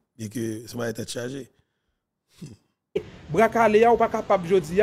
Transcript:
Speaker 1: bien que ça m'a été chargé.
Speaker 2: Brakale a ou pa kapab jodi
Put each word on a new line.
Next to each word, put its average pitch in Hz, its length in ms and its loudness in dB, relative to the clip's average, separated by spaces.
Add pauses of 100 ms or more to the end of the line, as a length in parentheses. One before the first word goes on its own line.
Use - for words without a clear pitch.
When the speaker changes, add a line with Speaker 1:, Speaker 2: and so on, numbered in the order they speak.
(160)
Speaker 1:
bien 110 120 -8
que 113 400 -6
ça 120 80 -14
m'a 120 120 -4
été 107 180 -6
chargé. 127 440 -10 (1800)
Speaker 2:
Brakale 220 500 4
a 233 80 6
ou 226 80 6
pa 226 140 2
kapab 208 340 0
jodi 180 360 0